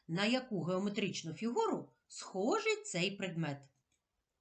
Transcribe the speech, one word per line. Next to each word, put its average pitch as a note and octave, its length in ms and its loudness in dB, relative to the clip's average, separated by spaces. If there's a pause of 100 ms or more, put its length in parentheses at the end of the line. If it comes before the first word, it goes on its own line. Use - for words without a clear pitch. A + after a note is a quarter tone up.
на F3+ 180 2
яку A#3 380 2
геометричну F#3 680 0
фігуру A#3 560 0 (180)
схожий G#4 680 0
цей F#3 360 -2
предмет? E3 460 -2 (840)